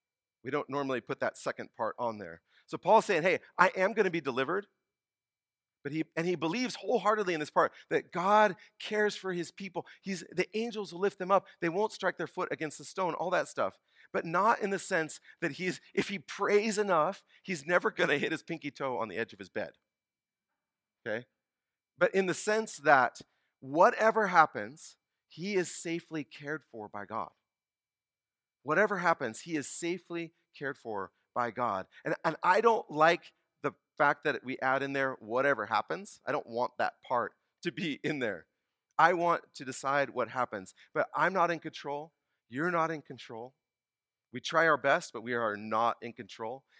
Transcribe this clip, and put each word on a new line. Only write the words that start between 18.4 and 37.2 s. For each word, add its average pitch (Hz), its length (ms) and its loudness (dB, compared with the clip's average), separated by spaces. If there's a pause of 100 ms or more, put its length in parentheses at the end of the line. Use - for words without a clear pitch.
pinky 156 260 -10
toe 131 300 -6
on 110 100 -4
the 90 80 -8
edge 110 160 -6
of 98 60 -18
his 95 100 -14
bed. 92 260 -8 (1300)
Okay? 117 200 -6 (720)
But 175 160 4
in 190 140 2
the 170 80 0
sense 220 420 -2
that 139 440 4 (400)
whatever 208 680 4
happens, 151 680 2 (320)
he 190 280 -8
is 180 200 0
safely 165 480 -6
cared 147 400 -10
for 107 240 -14
by 101 180 -10
God. 101 260 -8 (1300)
Whatever 190 340 2
happens, 165 440 -2
he 170 140 -8
is 143 120 -4
safely 170 640 -6 (240)
cared 143 220 -8
for 101 320 -6 (240)
by 120 160 0
God. 107 340 -2 (180)
And, 156 200 -4
and 160 180 0
I 185 200 4
don't 226 280 2
like 160 420 4 (300)
the 139 140 -2 (200)
fact 147 280 2
that 147 200 -2
we 127 160 -8
add 131 220 2
in 139 120 -4
there, 135 260 0
"whatever 117 480 0
happens." 160 580 -4
I 127 60 -4
don't 143 160 -4
want 117 300 -4
that - 260 -2
part 120 320 -2 (260)